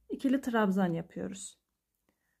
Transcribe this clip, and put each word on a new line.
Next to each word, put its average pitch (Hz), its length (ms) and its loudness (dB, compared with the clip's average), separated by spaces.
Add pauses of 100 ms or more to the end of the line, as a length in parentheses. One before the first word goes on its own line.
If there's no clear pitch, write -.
ikili 269 320 0
trabzan 196 520 2
yapıyoruz. 190 680 -8 (840)